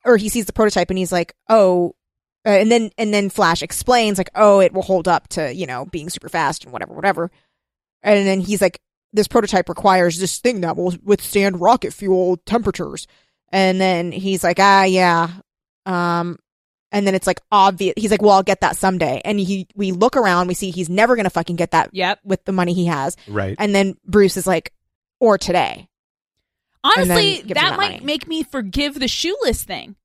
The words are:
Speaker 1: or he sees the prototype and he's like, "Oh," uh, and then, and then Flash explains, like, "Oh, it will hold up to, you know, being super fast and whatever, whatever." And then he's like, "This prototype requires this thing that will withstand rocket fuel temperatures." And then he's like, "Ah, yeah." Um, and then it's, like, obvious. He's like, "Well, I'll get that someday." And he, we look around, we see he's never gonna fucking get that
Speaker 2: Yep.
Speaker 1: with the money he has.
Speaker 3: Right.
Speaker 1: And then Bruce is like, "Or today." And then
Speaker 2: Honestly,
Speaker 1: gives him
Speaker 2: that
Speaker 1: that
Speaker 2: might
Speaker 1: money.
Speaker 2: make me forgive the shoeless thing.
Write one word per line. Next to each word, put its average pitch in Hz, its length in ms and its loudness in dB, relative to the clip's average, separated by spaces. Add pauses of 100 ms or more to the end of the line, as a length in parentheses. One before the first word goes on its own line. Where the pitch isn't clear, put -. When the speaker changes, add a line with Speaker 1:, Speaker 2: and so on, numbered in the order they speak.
Speaker 1:
or 247 120 6
he 214 120 -2
sees 214 180 -4
the - 60 -10
prototype 208 380 0
and 185 80 -4
he's 180 140 -4
like, 175 220 -4 (140)
"Oh," 185 460 4 (520)
uh, 220 40 2
and 208 220 4
then, 226 260 2
and 214 160 -2
then 202 160 0
Flash 170 320 0
explains, 214 560 0
like, - 160 -4
"Oh, 202 260 6
it 185 120 4
will 190 100 -4
hold 180 260 -2
up 170 200 0
to, 143 260 -6
you 175 120 -8
know, 127 200 -10
being 165 240 -12
super - 180 -14
fast 156 360 -4
and 131 80 -20
whatever, - 220 -10
whatever." 170 360 -4 (720)
And 202 240 2
then 190 140 0
he's 190 220 -4
like, 180 180 -2 (320)
"This 208 160 0
prototype 220 400 0
requires 175 500 2
this 180 200 -6
thing 240 240 -2
that 165 140 -4
will 180 260 -4
withstand 196 580 -2
rocket 208 340 2
fuel 185 420 0 (100)
temperatures." 190 600 -4 (460)
And 190 280 2
then 180 320 0
he's 190 320 -4
like, 175 160 0
"Ah, 196 240 6
yeah." 180 440 2 (580)
Um, 175 520 -4 (540)
and 202 140 -2
then 196 100 2
it's, 185 100 -2
like, 185 140 -2 (100)
obvious. 196 460 2
He's 214 160 -2
like, 202 100 2
"Well, 208 100 6
I'll 190 120 6
get 190 160 0
that 165 160 0
someday." 165 480 -2
And 208 160 -2
he, 190 340 -4
we 196 180 -4
look 214 240 2
around, 180 300 2
we 180 80 -4
see 190 160 -6
he's 175 180 -6
never 220 280 2
gonna 202 140 -2
fucking 170 260 -4
get 170 160 -2
that 160 200 2
Speaker 2:
Yep. 185 320 -4
Speaker 1:
with 190 200 -4
the 196 80 -4
money 180 200 0
he 180 140 0
has. 151 300 -4 (100)
Speaker 3:
Right. 104 320 -4
Speaker 1:
And 208 160 -2
then 196 220 0 (100)
Bruce 196 300 4
is 190 100 -6
like, 180 260 -2 (460)
"Or 220 200 4
today." 175 500 -4 (960)
And 427 240 4
then - 20 0
Speaker 2:
Honestly, 392 260 2
Speaker 1:
gives - 60 -12
him 208 120 -16
Speaker 2:
that 330 160 0
Speaker 1:
that - 80 -4
Speaker 2:
might 392 160 -4
Speaker 1:
money. - 100 -16
Speaker 2:
make 302 240 -6
me 320 160 -6
forgive 277 560 -6
the 254 80 -2
shoeless 339 560 -4
thing. - 400 -14